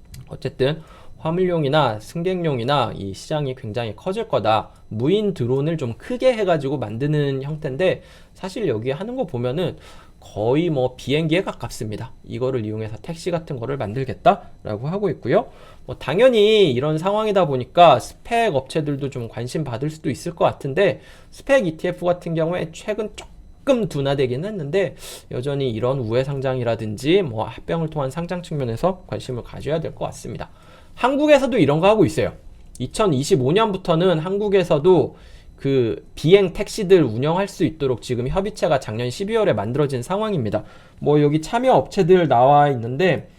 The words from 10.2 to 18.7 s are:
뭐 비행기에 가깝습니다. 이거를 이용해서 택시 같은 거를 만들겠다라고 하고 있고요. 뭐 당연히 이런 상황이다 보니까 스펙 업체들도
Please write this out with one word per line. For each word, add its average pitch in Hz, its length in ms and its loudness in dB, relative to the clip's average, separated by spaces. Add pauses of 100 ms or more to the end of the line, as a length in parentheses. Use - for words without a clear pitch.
뭐 127 260 0
비행기에 160 460 0
가깝습니다. 113 680 -8 (120)
이거를 123 400 -4
이용해서 107 380 -8
택시 170 280 -8
같은 165 280 -6
거를 120 180 -6
만들겠다라고 120 1120 -2
하고 196 220 -2
있고요. 139 380 0 (360)
뭐 123 140 -12
당연히 208 720 4
이런 147 240 0
상황이다 202 500 0
보니까 139 540 6
스펙 226 540 -2
업체들도 143 560 -4